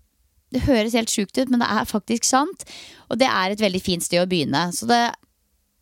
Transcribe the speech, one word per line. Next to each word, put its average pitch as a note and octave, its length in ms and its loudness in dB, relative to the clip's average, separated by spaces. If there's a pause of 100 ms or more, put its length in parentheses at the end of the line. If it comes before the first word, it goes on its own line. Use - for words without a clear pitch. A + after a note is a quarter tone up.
(500)
det B3+ 160 -2
høres A#3 320 2
helt A3+ 160 -2
sjukt G3+ 240 -2
ut, C4 140 0
men A#3+ 100 2
det - 80 0
er A3 160 0
faktisk A3+ 400 -2
sant. D4 400 0 (400)
Og A#3 160 -4
det B3+ 80 4
er G3 240 0
et G#3 80 -2
veldig F#3 200 0
fint F3 200 -2
sted - 160 0
å F3+ 120 2
begynne. D#3+ 440 0
Så A3+ 160 -6
det A#3+ 80 6 (840)